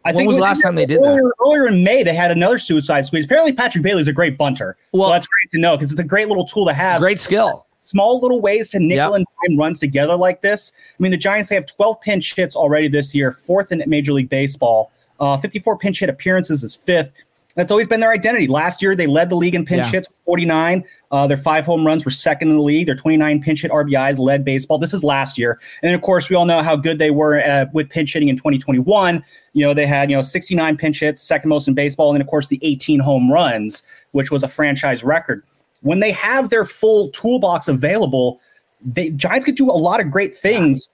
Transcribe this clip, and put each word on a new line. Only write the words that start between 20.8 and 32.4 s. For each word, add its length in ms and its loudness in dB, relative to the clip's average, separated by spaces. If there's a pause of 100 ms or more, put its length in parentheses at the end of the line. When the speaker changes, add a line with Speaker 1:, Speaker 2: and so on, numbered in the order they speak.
Speaker 1:
Uh, 160 2
their 100 2
five 300 0
home 180 0
runs 200 2
were 80 -2
second 380 0
in 60 4
the 60 4
league. 240 2
Their 80 -2
twenty-nine 480 0
pinch 200 -2
hit 100 -4
R 100 2
B 140 0
Is 240 0
led 240 2
baseball. 340 -2
This 160 -4
is 80 -4
last 340 0
year. 220 -2 (240)
And 60 0
then, 80 2
of 60 -4
course, 280 0
we 60 2
all 100 4
know 160 2
how 140 0
good 240 -2
they 100 2
were, 320 2
uh, 300 0
with 180 -2
pinch 220 -4
hitting 160 0
in 80 0
twenty 220 -2
twenty-one. 680 0 (300)
You 120 2
know, 80 2
they 120 2
had, 220 0
you 60 0
know, 80 0
sixty-nine 540 -2
pinch 240 -4
hits, 200 -2
second 280 -2
most 180 0
in 80 0
baseball. 360 0
And 60 0
then, 40 0
of 80 -6
course, 180 -2